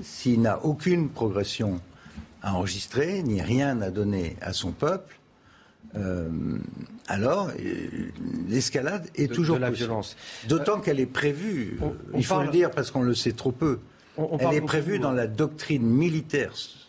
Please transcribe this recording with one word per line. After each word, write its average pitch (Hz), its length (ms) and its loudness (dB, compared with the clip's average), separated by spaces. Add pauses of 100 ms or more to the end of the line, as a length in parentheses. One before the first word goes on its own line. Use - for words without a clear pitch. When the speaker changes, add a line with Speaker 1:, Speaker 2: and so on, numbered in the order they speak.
Speaker 1:
s'il 117 400 2
n'a 110 220 2
aucune 156 440 2
progression 101 720 0 (640)
à 98 140 -2
enregistrer, 123 640 -2
ni 107 180 0
rien 123 420 2
à 95 80 -2
donner 95 500 0
à 95 120 -6
son 90 200 -4
peuple, 175 480 -2 (720)
euh, 92 360 -2 (760)
alors, 147 420 0
euh, - 380 -6 (640)
l'escalade 139 640 0
est 143 120 2
Speaker 2:
De, 117 80 -2
Speaker 1:
toujours 156 220 4
Speaker 2:
de 127 40 2
la 123 80 2
Speaker 1:
possible. 117 200 -2
Speaker 2:
violence. 110 280 -4 (320)
Speaker 1:
D'autant 190 300 2
Speaker 2:
Euh, - 20 -4
Speaker 1:
qu'elle 147 200 0
est 127 60 4
prévue, 147 760 -2
Speaker 2:
on, 147 60 0
Speaker 1:
euh, - 60 -4 (200)
Speaker 2:
on - 40 2
Speaker 1:
il 123 60 4
faut 190 100 2
Speaker 2:
parle 185 120 2
Speaker 1:
le 151 60 -2
dire 175 180 6
parce 135 200 -2
qu'on 131 120 0
le 123 120 4
sait 117 180 0
trop 123 200 -2
peu, 139 260 0 (380)
Speaker 2:
on, 156 60 -2
on 160 100 -2
Speaker 1:
elle 156 60 0
Speaker 2:
parle 165 160 4
Speaker 1:
est 151 60 4
Speaker 2:
beaucoup 151 80 -4
Speaker 1:
prévue 160 300 0
Speaker 2:
de - 40 0
Speaker 1:
dans 139 100 2
la 120 140 2
doctrine 139 560 0
militaire 143 720 2 (340)